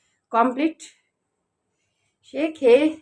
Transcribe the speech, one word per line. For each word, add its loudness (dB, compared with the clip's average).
কমপ্লিট। -2
সে -8
খেয়ে 2